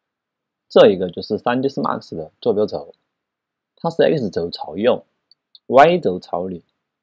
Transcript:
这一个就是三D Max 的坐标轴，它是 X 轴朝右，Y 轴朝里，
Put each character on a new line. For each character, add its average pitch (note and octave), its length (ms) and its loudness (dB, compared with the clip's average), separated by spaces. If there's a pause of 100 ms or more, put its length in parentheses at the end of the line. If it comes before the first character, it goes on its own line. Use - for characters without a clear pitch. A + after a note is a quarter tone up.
(680)
这 D#3+ 220 6
一 F#2+ 80 0
个 F#2 140 -4
就 F2 100 -12
是 G#2+ 160 -6
三 B2 240 -4
D C3 80 -2
Max - 460 -8
的 D#2 160 -12 (100)
坐 B2 100 0
标 G#2 140 0
轴， D#2+ 300 -10 (800)
它 - 160 -6
是 D#3+ 100 -2
X C#3+ 300 0
轴 F2 180 -6
朝 - 260 -14
右， G2+ 300 0 (640)
Y D#3 320 6
轴 F2+ 200 -2
朝 F2 280 -8
里， F2 160 -12 (400)